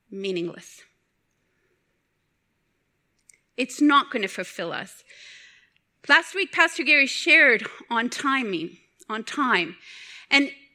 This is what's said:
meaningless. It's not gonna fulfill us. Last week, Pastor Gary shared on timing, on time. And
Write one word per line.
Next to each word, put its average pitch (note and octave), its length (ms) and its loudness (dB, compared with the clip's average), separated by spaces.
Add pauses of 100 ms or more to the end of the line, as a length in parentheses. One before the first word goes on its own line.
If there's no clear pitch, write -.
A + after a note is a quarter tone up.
(100)
meaningless. F#3+ 720 -10 (2750)
It's - 240 -8
not C#4+ 300 4
gonna A3 160 -4
fulfill F3+ 460 -10
us. - 320 -14 (1040)
Last D#4+ 260 4
week, F#4+ 160 -4
Pastor E4 320 0
Gary C#4 240 4
shared C#4+ 600 2 (200)
on A#3 220 -2
timing, A3+ 680 -4 (300)
on A3+ 140 -6
time. G#3 540 -2 (520)
And C#4 220 2 (240)